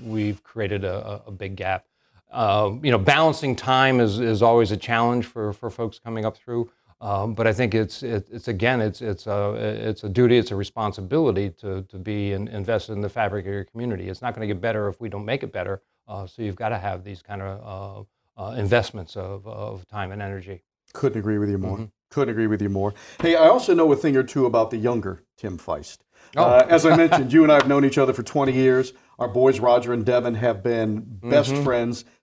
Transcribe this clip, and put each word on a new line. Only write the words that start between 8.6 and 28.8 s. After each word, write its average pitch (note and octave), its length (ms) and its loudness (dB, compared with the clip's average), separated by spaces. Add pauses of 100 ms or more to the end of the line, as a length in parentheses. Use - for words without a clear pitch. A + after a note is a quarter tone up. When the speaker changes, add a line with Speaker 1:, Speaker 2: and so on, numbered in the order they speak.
Speaker 1:
it's, G#2+ 200 -4
it's G#2+ 260 -8
a, G2+ 260 -4 (360)
it's G#2+ 140 -8
a G#2+ 60 -8
duty, A#2+ 280 4
it's A2+ 140 0
a G#2 40 -4
responsibility G2+ 920 -4 (120)
to, G2 220 -8
to F#2+ 140 -20
be G2+ 340 -6
in-, G2 160 -6
invested G#2+ 460 -4
in G2+ 80 -6
the G2+ 80 -6
fabric G2+ 360 -4
of G2 80 -8
your G2 120 -8
community. A2 440 -8
It's F#2 120 -12
not A#2+ 120 -8
gonna A2 140 -8
get G2+ 120 -4
better G#2+ 280 -4
if F#2+ 120 -8
we A#2 100 -10
don't G2+ 160 -10
make C3 180 -6
it G#2+ 100 -10
better. G2 280 -8 (260)
Uh, G2+ 180 -12
so F2+ 160 -18
you've G2+ 140 -6
gotta A2+ 220 -6
have F#2 260 -8
these G2 180 -16
kind G2+ 200 -14
of, G2 680 -14 (300)
uh, G#2+ 40 -16
uh, G2+ 140 -12
investments G#2 600 -4
of, G2 320 -12
of G#2 400 -14
time G2 240 -10
and G2+ 100 -12
energy. G2 420 -12 (300)
Speaker 2:
Couldn't A2+ 260 -4
agree G#2 180 -2
with G#2 120 -2
you G2+ 80 -2
more. F#2+ 200 -6
Speaker 1:
Mm-hmm. A2 80 -12 (240)
Speaker 2:
Couldn't C#3 220 -2
agree A2 160 0
with G#2+ 140 -2
you G2+ 80 -2
more. G2 240 -2 (280)
Hey, E3+ 140 2
I D#3+ 140 8
also A#3+ 240 4
know E3 180 4
a C#3 40 4
thing C#3+ 200 0
or C3 80 4
two C3 220 0
about A2+ 260 2
the A#2 60 -6
younger G#2+ 460 -4 (140)
Tim F#2+ 200 -10
Feist. D2+ 400 -10 (400)
Speaker 1:
Oh. D#3+ 60 4
Speaker 2:
Uh, B2+ 260 8
as E3 160 6
I D#3+ 100 8
mentioned, D#3+ 380 4
Speaker 1:
<laughs> - 0 -
Speaker 2:
you D#3+ 100 10
and D3+ 80 8
I D3 40 10
have C3+ 120 6
known C#3 160 4
each C3+ 140 2
other C3+ 160 4
for A#2+ 100 -6
twenty C3+ 300 0
years. C3 400 2 (260)